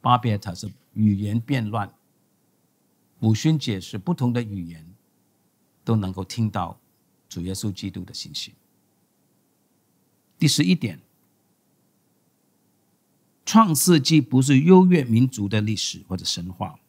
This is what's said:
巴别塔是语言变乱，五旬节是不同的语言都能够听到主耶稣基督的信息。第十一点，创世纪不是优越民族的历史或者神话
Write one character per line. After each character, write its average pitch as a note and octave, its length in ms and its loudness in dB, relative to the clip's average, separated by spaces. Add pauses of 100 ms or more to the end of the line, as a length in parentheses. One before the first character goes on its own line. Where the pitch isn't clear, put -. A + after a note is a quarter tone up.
巴 B2 160 4
别 A2 200 0
塔 G2 160 -8
是 F#2+ 180 -12 (220)
语 G#2+ 220 2
言 G#2 240 -4
变 A#2 300 -4
乱， G#2 240 -6 (1300)
五 A2 160 2
旬 D#3 240 0
节 G#2 220 -6
是 - 160 -14
不 E3 160 -4
同 B2 180 -2
的 A#2+ 100 -2
语 G2+ 220 -8
言 E2+ 300 -18 (880)
都 A#2 120 -2
能 F#2+ 180 -4
够 F#2+ 100 -8
听 A2 260 -4
到 F#2 300 -8 (480)
主 - 140 -12
耶 F#2 120 -8
稣 G#2 180 -6
基 G2 180 -10
督 F#2 160 -12
的 - 80 -20
信 - 200 -14
息。 - 200 -14 (1800)
第 D#3 100 2
十 D3 160 2
一 F3+ 120 4
点， F#2 240 -6 (2500)
创 G#3+ 280 4
世 D#3+ 260 4
纪 D3+ 200 4
不 B2+ 220 0
是 C3+ 180 4
优 F#3 260 8
越 F3+ 200 4
民 A#2+ 220 2
族 G#2+ 200 -4
的 G#2+ 140 0
历 G#2+ 140 -2
史 - 320 -8
或 F#2 100 -6
者 F2 80 -10
神 F2 260 -8
话 F2+ 260 -10 (120)